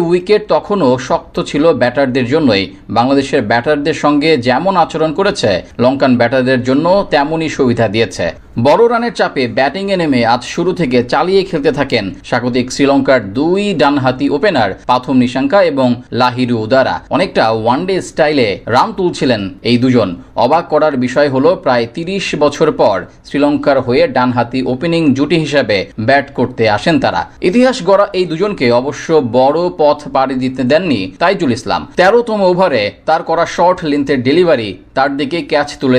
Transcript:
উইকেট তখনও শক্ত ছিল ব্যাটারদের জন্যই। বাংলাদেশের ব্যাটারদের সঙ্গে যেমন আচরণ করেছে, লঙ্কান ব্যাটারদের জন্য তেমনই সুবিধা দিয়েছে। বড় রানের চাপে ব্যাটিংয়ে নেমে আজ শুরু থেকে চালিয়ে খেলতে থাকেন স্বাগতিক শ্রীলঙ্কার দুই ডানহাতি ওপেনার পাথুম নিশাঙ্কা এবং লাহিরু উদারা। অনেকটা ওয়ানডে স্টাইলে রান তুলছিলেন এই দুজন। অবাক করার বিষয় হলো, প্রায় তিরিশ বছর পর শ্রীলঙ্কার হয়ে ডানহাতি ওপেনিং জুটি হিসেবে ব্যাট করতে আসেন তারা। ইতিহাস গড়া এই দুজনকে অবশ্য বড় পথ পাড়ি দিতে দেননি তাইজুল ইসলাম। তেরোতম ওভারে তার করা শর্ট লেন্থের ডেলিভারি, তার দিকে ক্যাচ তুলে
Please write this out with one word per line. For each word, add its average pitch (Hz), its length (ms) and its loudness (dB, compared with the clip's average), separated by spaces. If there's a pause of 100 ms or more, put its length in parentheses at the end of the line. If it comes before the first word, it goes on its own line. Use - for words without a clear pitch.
উইকেট 180 340 2 (120)
তখনও 165 360 0 (180)
শক্ত - 280 -4 (140)
ছিল 143 140 0 (160)
ব্যাটারদের 123 520 0
জন্যই। 123 320 2 (320)
বাংলাদেশের 135 540 2
ব্যাটারদের 143 520 0
সঙ্গে 147 280 2 (180)
যেমন 165 260 0 (100)
আচরণ 156 340 -2
করেছে, 190 320 0 (320)
লঙ্কান 135 380 2
ব্যাটারদের 127 480 0
জন্য 143 180 2 (260)
তেমনই 156 440 0
সুবিধা 117 380 0
দিয়েছে। 110 320 -2 (400)
বড় 165 220 4
রানের 233 300 -2
চাপে 170 240 -2 (160)
ব্যাটিংয়ে 190 420 -2
নেমে 143 200 0 (140)
আজ 123 80 -2 (120)
শুরু 170 160 -2 (100)
থেকে 127 180 0 (140)
চালিয়ে 180 360 2
খেলতে 156 300 -2
থাকেন 131 260 -2 (240)
স্বাগতিক 123 460 -2
শ্রীলঙ্কার 139 460 2 (180)
দুই 175 240 0 (180)
ডানহাতি 139 460 0 (100)
ওপেনার 143 340 0 (200)
পাথুম 127 320 0
নিশাঙ্কা 135 360 0 (140)
এবং 135 160 0 (320)
লাহিরু 123 440 0
উদারা। 110 300 2 (200)
অনেকটা 156 360 0
ওয়ানডে 123 460 -2 (120)
স্টাইলে 147 400 0 (260)
রান 156 140 2 (100)
তুলছিলেন 143 440 0 (280)
এই 120 120 4
দুজন। 123 260 2 (360)
অবাক 156 280 2
করার 151 220 2 (100)
বিষয় 143 300 0
হলো, 139 160 2 (140)
প্রায় 123 200 0 (100)
তিরিশ 175 320 -6 (160)
বছর 147 260 2 (120)
পর 113 160 2 (300)
শ্রীলঙ্কার 143 600 0
হয়ে 127 160 2 (140)
ডানহাতি 123 440 0 (120)
ওপেনিং 170 300 -2 (140)
জুটি 147 280 0
হিসেবে 131 340 0 (280)
ব্যাট 135 200 2 (120)
করতে 120 260 -2 (120)
আসেন 160 280 0
তারা। 90 180 -2 (260)
ইতিহাস 240 280 2 (120)
গড়া 196 180 4 (120)
এই 185 120 0
দুজনকে 170 360 -2 (140)
অবশ্য 135 260 -6 (320)
বড় 143 220 2 (200)
পথ 147 180 2 (160)
পাড়ি 147 280 0
দিতে 131 280 -4
দেননি 151 300 2 (200)
তাইজুল 170 380 0
ইসলাম। 82 240 -4 (160)
তেরোতম 220 420 2 (100)
ওভারে 175 320 2 (260)
তার 160 200 0
করা 165 160 0 (120)
শর্ট 180 220 2 (120)
লেন্থের 143 360 0
ডেলিভারি, 143 440 2 (260)
তার 139 220 2
দিকে 147 200 -4 (120)
ক্যাচ 143 180 0 (120)
তুলে 127 180 2